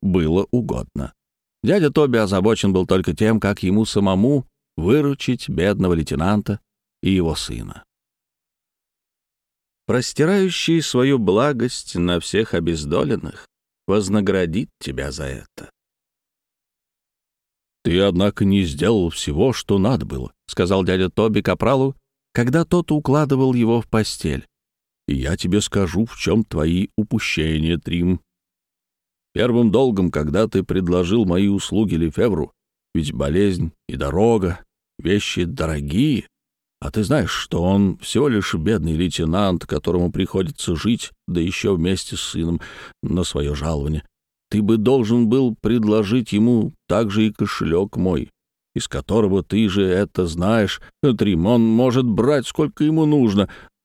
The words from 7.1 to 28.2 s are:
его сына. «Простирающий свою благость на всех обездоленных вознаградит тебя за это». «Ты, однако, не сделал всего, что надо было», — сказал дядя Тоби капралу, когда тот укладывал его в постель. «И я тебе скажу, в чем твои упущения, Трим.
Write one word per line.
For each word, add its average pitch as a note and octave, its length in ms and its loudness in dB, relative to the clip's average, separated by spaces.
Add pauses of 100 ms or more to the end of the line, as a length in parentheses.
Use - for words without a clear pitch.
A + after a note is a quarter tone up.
его E2+ 240 2
сына. - 500 -10 (2000)
«Простирающий E3 960 0
свою C3 360 2
благость A#2 800 0
на F2 240 0
всех G#2+ 340 -2
обездоленных E2 920 -2 (400)
вознаградит G2 920 0
тебя C2+ 320 -8
за C#2+ 140 -8
это». - 460 -12 (2000)
«Ты, F2 180 2
однако, G2 440 2
не G2 200 4
сделал E2+ 460 0
всего, F#2+ 420 -2
что - 260 -2
надо G2 280 0
было», — B1+ 260 -10 (140)
сказал F#2+ 380 0
дядя F#2 240 2
Тоби G#2 320 0
капралу, C3 560 0 (360)
когда B2+ 320 2
тот E3+ 280 0
укладывал C#3 640 2
его A#2 260 2
в A2+ 80 -8
постель. E2 580 -2 (640)
«И C#2+ 60 -2
я C#2 220 -2
тебе F#2+ 240 0
скажу, G2 440 -2
в - 120 -8
чем G#2+ 280 0
твои E2+ 520 0
упущения, E2 840 -2
Трим. F2 420 -2 (1120)